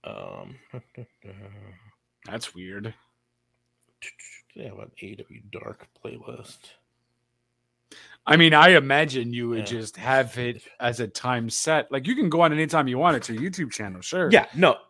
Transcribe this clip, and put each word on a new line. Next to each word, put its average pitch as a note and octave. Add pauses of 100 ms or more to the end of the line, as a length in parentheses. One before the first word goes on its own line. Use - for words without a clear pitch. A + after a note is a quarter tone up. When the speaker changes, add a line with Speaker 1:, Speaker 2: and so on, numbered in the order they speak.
Speaker 1:
Um, G1+ (160)
<laughs> B2 (1200)
Speaker 2:
That's -
weird. G2 (1600)
Speaker 1:
They -
have G2
an - (100)
A -
E F#2+
W - (100)
Dark - (160)
playlist. A#2 (1700)
Speaker 2:
I D3+
mean, E3
I D#3+
imagine C3+
you A#2+
would A2+
Speaker 1:
Yeah. G#2+
Speaker 2:
just A2
have B2
it A#2+ (160)
as A#2+
a A2+
time A#2+
set. D#3
Like, C3+
you B3
can B3+
go D#3+
on D#3
anytime D#3
you B2+
want. D#3+
It's A#2+
a A#2
YouTube D3+
channel, F#2+
sure. F3+
Speaker 1:
Yeah, G3+
no. D#3 (140)